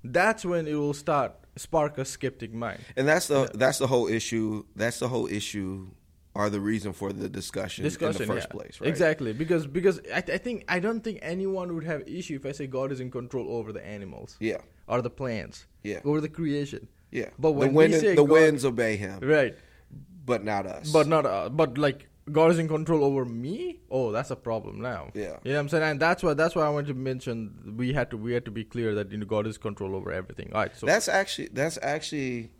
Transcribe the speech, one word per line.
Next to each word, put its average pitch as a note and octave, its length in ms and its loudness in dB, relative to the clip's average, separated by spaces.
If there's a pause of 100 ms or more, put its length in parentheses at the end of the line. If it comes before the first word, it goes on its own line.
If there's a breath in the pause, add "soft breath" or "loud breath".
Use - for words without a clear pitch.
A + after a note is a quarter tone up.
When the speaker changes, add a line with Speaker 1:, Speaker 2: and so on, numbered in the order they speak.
Speaker 1:
that's F3+ 400 2
when E3+ 220 -2
it D3+ 80 -2
will D3 200 0
start C#3+ 420 0 (200)
spark D3 420 0
a C3+ 60 -2
skeptic B2 480 -6
mind. A2+ 280 -6 (160)
Speaker 2:
And C3+ 120 2
that's E3 200 4
the, C#3+ 140 4
Speaker 1:
Yeah. B2+ 120 0
Speaker 2:
that's B2+ 240 4
the C3+ 80 2
whole A#2+ 220 4
issue. A2 560 -2 (120)
That's A2 220 -2
the B2+ 100 -2
whole A#2 180 0
issue, F#2+ 640 -6 (440)
or G#2 160 0
the G2+ 120 0
reason G2+ 340 -2
for G2 180 -6
the G2+ 160 -6
discussion F#2+ 560 -6
Speaker 1:
Discussion, D3+ 380 -2
Speaker 2:
in G#2 60 -4
the G2+ 60 0
first - 140 -4
Speaker 1:
yeah. - 100 -12
Speaker 2:
place, - 220 -14
right? - 80 0
Speaker 1:
Exactly, D#3+ 460 2
because, D#3+ 320 0
because E3+ 340 0 (140)
I, - 40 0
I F3+ 200 -2
think, B3 300 -6
I F3+ 100 0
don't A3 240 -2
think A3 180 -6
anyone F#3+ 540 -4
would D#3 100 -6
have D#3 240 -4
issue E3+ 280 -8
if C3+ 100 -8
I D3 60 -6
say C#3+ 140 -8
God C3 260 -4
is B2+ 80 -6
in B2+ 100 -8
control B2+ 400 -6
over A2+ 240 -4
the F#2+ 100 -10
animals, F#2+ 560 -12
Speaker 2:
Yeah. G#2+ 180 -2 (300 soft breath)
Speaker 1:
or A#2+ 140 0
the B2 80 -2
plants, A2+ 560 -8 (160)
Speaker 2:
Yeah. G#2 200 -6
Speaker 1:
over D3 200 0
the D3+ 80 -6
creation. D3 580 -4 (220)
Speaker 2:
Yeah. - 180 -4 (100)
Speaker 1:
But D3 120 4
Speaker 2:
The C#3+ 80 2
Speaker 1:
when C3+ 160 4
Speaker 2:
wind D#3 160 10
Speaker 1:
we - 80 6
Speaker 2:
and, - 40 6
Speaker 1:
say G#3 120 6
Speaker 2:
the D3 100 10
Speaker 1:
God C#3+ 60 6
Speaker 2:
winds D#3 340 8
obey A#2 320 2
him. G2 240 -6
Speaker 1:
Right. C3+ 340 4 (680 soft breath)
Speaker 2:
But A#2 200 0
not G2+ 220 0
us. D3+ 240 -8
Speaker 1:
But D3+ 180 6
not, D#3 180 4
uh, G2 240 0
but, C#3+ 260 0
like, C#3+ 300 0 (240)
God D#3+ 220 6
is E3 80 4
in E3 80 0
control D#3 340 2
over C#3 220 2
me? D#3 560 -6 (100)
Oh, B2+ 220 0
that's A2 180 -2
a - 60 -6
problem G#2 440 -6
now. A2 340 -8
Speaker 2:
Yeah. F#2+ 280 -8
Speaker 1:
You B2 80 -4
know C#3 40 0
what D3 80 2
I'm D3 60 -4
saying? D#3 140 2
And D#3 180 0
that's D#3+ 220 2
why, D#3+ 120 2
that's D#3+ 200 2
why D#3+ 100 4
I D3+ 40 2
wanted D3 200 0
to C#3 60 -4
mention A#2 800 -6
we B2 160 0
had C#3 200 0
to, A#2+ 40 -8
we A2 180 -4
had A#2+ 100 0
to A2 80 -10
be A2 100 -8
clear A2+ 320 -2
that, G#2 160 -2
you G#2 80 -8
know, G#2 80 -6
God G#2+ 220 0
is G#2+ 100 -8
control G2 380 -6
over G2 160 -6
everything. - 400 -8
All G#2+ 80 0
right, G2 160 -2
so A2+ 100 -6
Speaker 2:
That's G3+ 220 2
actually, - 440 -2
that's D3+ 300 -2
actually C3 760 -6